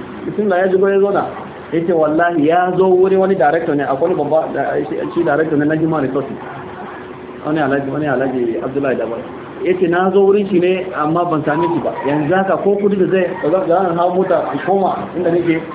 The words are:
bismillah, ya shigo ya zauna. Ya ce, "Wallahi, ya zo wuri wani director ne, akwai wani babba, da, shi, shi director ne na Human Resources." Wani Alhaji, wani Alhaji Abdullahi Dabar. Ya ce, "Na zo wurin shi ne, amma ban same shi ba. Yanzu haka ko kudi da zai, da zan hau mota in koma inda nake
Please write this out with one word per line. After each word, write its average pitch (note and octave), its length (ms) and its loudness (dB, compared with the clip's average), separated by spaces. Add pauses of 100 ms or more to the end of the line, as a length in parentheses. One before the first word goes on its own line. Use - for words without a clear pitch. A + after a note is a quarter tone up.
(260)
bismillah, F#3+ 320 0
ya F#3+ 120 2
shigo F#3+ 200 4
ya G3 100 4
zauna. F#3+ 260 2 (460)
Ya E3 140 0
ce, F3+ 60 2
"Wallahi, D#3+ 560 2
ya F3+ 300 4
zo F#3+ 120 6
wuri F#3+ 260 4
wani F#3+ 180 4
director D#3+ 400 2
ne, C#3+ 80 0
akwai C#3 320 0
wani - 0 -
babba, D3+ 400 0
da, C3+ 220 -2 (100)
shi, E3 80 -6 (200)
shi E3+ 100 0
director D#3 340 0
ne D3+ 60 2
na D#3 100 0
Human D#3+ 320 0
Resources." C3 300 -4 (1080)
Wani D#3 160 -2
Alhaji, C3+ 300 0
wani D3+ 160 -2
Alhaji B2+ 560 0
Abdullahi C3+ 340 -2
Dabar. A2+ 220 -4 (460)
Ya F3+ 160 2
ce, F3+ 80 2
"Na F#3 240 2
zo G3 100 4
wurin G3 260 4
shi F3+ 120 2
ne, F#3 340 0
amma D#3+ 300 0
ban D#3+ 200 -2
same D#3+ 300 0
shi C#3+ 80 -2
ba. A#2 80 -2 (160)
Yanzu D3 280 0
haka F#3+ 280 2
ko G3+ 140 2
kudi G3+ 200 0
da F#3 140 2
zai, F#3 160 2 (240)
da F#3 160 2
zan E3+ 320 2
hau F3+ 160 2
mota F3+ 380 0
in - 120 -4
koma F#3 300 2 (220)
inda E3+ 160 0
nake E3 280 2 (140)